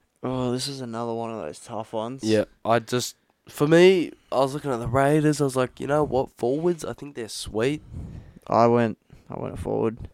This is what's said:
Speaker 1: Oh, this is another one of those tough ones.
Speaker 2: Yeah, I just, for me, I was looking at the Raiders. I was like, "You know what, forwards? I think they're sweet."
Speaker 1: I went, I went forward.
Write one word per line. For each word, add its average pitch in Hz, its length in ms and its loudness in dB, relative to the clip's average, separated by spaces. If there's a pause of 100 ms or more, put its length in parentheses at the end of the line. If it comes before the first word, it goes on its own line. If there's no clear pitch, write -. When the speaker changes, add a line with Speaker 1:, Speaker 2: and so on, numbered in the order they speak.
(220)
Speaker 1:
Oh, 127 280 -2
this 127 160 -4
is 139 140 -10
another 117 320 -6
one 113 180 -6
of 113 100 -10
those 76 180 -10
tough 113 340 -12
ones. 117 300 -6
Speaker 2:
Yeah, 107 220 2 (180)
I 117 160 2
just, 120 360 -4 (320)
for - 200 -2
me, 170 440 8 (200)
I - 60 0
was 135 160 2
looking 143 180 -6
at 120 80 -2
the 120 80 -6
Raiders. 143 520 4
I 147 40 2
was 131 120 -2
like, 127 240 -2
"You 123 80 -6
know 147 160 2
what, 131 340 -2
forwards? 156 460 -2
I 110 100 -8
think 143 220 -16
they're 110 140 -10
sweet." 117 520 -4 (680)
Speaker 1:
I 117 200 4
went, 117 300 2 (320)
I - 100 -12
went - 200 -10
forward. 110 540 -4